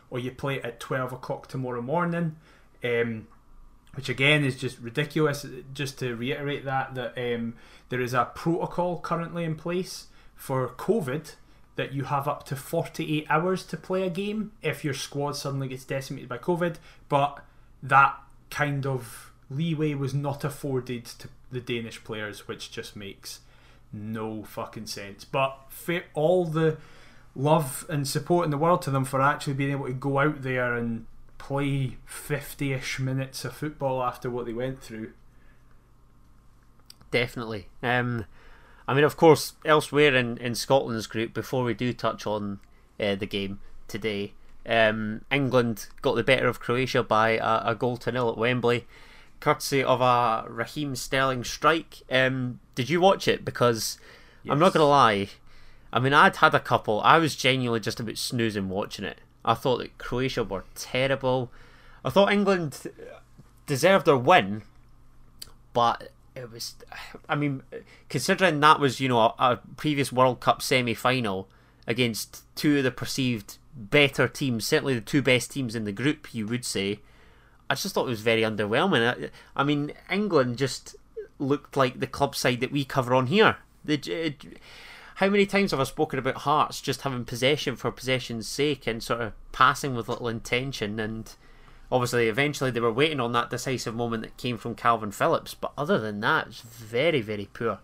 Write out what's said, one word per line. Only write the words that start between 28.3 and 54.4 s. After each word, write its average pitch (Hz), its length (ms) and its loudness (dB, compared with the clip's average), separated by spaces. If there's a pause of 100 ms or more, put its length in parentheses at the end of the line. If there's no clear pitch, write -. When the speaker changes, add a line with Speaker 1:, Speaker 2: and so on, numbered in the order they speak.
Speaker 1:
in 151 60 0
the 143 80 0
world 170 240 4
to 139 80 -4
them 135 120 0
for 131 160 -2
actually 143 360 0
being 139 160 -2
able 135 160 -4
to 127 60 -6
go 135 260 -2
out 147 240 2
there 127 320 0
and 117 320 -4 (320)
play 139 640 -2
fifty-ish 135 960 -6
minutes 131 460 -4
of 123 100 -8
football 135 480 -4
after 123 260 -6
what 120 160 -6
they 117 80 -8
went 131 300 -6
through. 110 300 -12 (2000)
Speaker 2:
Definitely. 117 560 -4 (140)
Um, 120 440 0 (600)
I 123 60 0
mean, 143 100 6
of 139 140 2
course, 156 360 8 (120)
elsewhere 147 500 6
in, 123 220 0
in 120 180 -4
Scotland's 117 520 2
group, 113 260 -4
before 127 300 -2
we 117 100 0
do 123 200 -2
touch 113 340 -4
on, 104 320 -4 (400)
uh, 101 160 0
the 101 100 -4
game 98 340 -4 (280)
today, 101 460 -4 (340)
um, 110 640 2
England 127 560 2 (140)
got 123 140 2
the 117 80 2
better 127 240 4
of 117 120 -2
Croatia 123 420 0
by 110 360 2
a, 113 340 0
a 113 40 -2
goal 123 220 -2
to 117 140 -4
nil 120 180 0
at 110 80 -4
Wembley, 120 480 2 (540)
courtesy 143 440 2
of 123 180 4
a 123 480 4
Raheem 127 460 -6
Sterling 131 480 -2
strike. - 560 0 (120)
Um, 131 480 0 (160)
did 123 140 -2
you 170 120 2
watch 190 260 6
it? - 180 0
Because 120 520 0 (520)